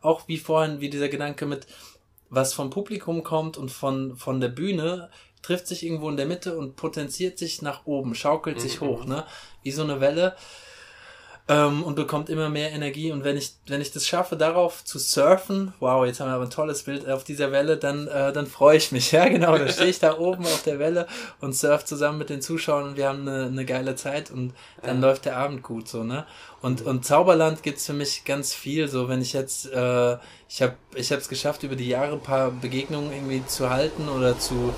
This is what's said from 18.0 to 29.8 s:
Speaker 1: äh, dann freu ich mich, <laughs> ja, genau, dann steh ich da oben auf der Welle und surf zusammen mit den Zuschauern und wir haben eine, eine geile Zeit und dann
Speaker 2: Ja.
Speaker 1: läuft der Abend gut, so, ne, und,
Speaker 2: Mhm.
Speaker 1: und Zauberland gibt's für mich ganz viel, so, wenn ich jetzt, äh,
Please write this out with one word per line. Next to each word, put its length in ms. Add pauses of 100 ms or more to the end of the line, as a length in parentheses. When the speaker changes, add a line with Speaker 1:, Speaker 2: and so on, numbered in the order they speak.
Speaker 1:
äh, 260
dann 140
freu 280
ich 160
mich, 200
<laughs> 0
ja, 180
genau, 260
dann 140
steh 160
ich 140
da 180
oben 260
auf 200
der 160
Welle 260 (360)
und 140
surf 300
zusammen 320
mit 140
den 100
Zuschauern 440
und 120
wir 100
haben 200
eine, 180
eine 180
geile 320
Zeit 360
und 220 (280)
dann 220
Speaker 2:
Ja. 60
Speaker 1:
läuft 160
der 120
Abend 240
gut, 260
so, 160
ne, 220 (380)
und, 180
Speaker 2:
Mhm. 60
Speaker 1:
und 180
Zauberland 560
gibt's 240
für 80
mich 320
ganz 300
viel, 320
so, 200
wenn 140
ich 120
jetzt, 380
äh, 420 (360)